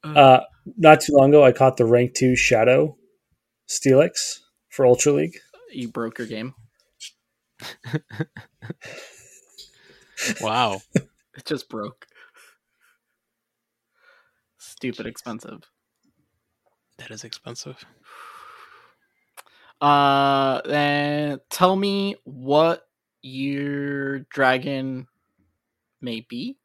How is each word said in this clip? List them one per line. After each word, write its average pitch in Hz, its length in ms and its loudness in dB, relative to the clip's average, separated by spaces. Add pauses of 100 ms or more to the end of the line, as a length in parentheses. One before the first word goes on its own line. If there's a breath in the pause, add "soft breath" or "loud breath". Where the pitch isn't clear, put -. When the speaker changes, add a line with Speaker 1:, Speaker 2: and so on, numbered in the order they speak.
Speaker 1:
Uh, 143 360 8 (380)
not 156 240 8
too 147 120 -4
long 139 160 6
ago, 147 140 6
I 131 80 8
caught 131 260 2
the 120 80 2
rank 120 300 2
two 127 200 0
Shadow 127 600 2 (720)
Steelix - 680 0 (300)
for 135 160 -2
Ultra 147 280 4
League. 156 240 -4 (340)
Speaker 2:
You 233 180 -12
broke 117 280 -10
your 117 100 -12
game. 113 320 -12
Speaker 3:
<laughs> - 1400 -20 (2500 loud breath)
Wow. 110 400 -2 (140)
Speaker 2:
It - 500 -8
just - 240 -10
broke. - 380 -16 (2500 soft breath)
Stupid - 480 -12
expensive. 113 560 -16 (1400)
Speaker 3:
That - 140 -20
is 107 120 -18
expensive. - 640 -20 (1900 soft breath)
Speaker 2:
Uh, 139 840 2
then 147 760 -4 (120)
tell 185 240 2
me 196 480 -4
what 143 640 -2 (340)
your 139 1000 -8 (120)
dragon 131 760 -4 (960)
may 117 200 -10
be. 143 440 -14